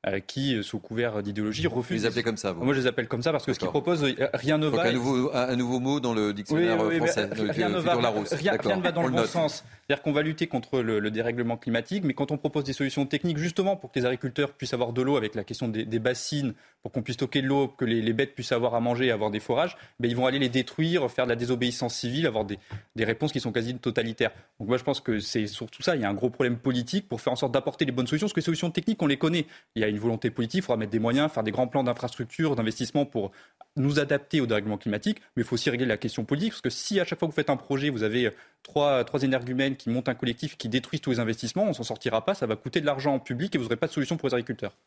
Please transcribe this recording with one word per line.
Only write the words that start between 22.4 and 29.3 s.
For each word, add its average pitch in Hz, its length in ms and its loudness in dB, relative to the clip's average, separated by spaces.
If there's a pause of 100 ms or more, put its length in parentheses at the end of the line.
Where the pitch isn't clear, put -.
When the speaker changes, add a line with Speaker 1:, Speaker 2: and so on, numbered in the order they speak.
Speaker 1:
des, 98 140 -6 (360)
des 110 80 0
réponses 113 280 0
qui 135 80 -2
sont 117 120 -4
quasi 120 240 -2
totalitaires. 117 560 0 (280)
Donc 98 100 -8
moi, 127 80 4
je 120 60 -2
pense - 180 -2
que 113 180 0
c'est 107 280 -2
surtout - 340 -12
ça. 180 140 2
Il 131 60 0
y 107 40 0
a 98 40 2
un 101 40 0
gros 110 160 0
problème 120 280 0
politique 123 520 -2
pour 117 100 -4
faire 127 140 0
en 127 40 -2
sorte 127 160 -2
d'apporter 143 320 0
les 131 60 -2
bonnes 131 160 0
solutions, 156 200 0
parce 190 60 -4
que 165 80 0
les - 40 -4
solutions 170 240 0
techniques, 190 320 -2
on 160 60 2
les 143 100 4
connaît. 160 300 2 (280)